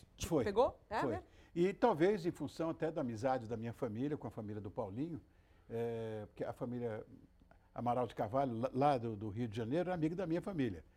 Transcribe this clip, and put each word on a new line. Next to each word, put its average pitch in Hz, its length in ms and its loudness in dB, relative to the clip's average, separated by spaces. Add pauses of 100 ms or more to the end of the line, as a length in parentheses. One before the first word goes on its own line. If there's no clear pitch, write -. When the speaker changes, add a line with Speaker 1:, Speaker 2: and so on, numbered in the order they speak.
(160)
Speaker 1:
te - 100 -6
Speaker 2:
Foi, 147 160 4
Speaker 1:
pegou? 220 460 2
É, 220 140 0
Speaker 2:
foi. 247 140 0
Speaker 1:
né? 370 60 -8 (320)
Speaker 2:
E 185 200 4
talvez 180 500 6
em 175 60 2
função 160 400 -4
até 160 200 -2
da 156 120 -2
amizade 123 440 0
da 117 80 -4
minha 113 200 -4
família 127 420 -2
com - 100 -10
a 110 40 -6
família 107 280 -8
do 101 120 -8
Paulinho, 120 500 -6 (480)
é, 113 600 -4
porque - 140 -12
a 117 120 -4
família 120 500 -4 (680)
Amaral 120 320 2
de - 80 -12
Carvalho, 120 440 0
lá, 127 140 0
lá 139 260 6
do, 113 160 -2
do 104 140 -6
Rio 117 180 -4
de 101 80 -8
Janeiro, 139 360 0
é - 20 -2
amiga 165 240 0
da 190 100 -2
minha 165 140 0
família. 127 420 -2 (140)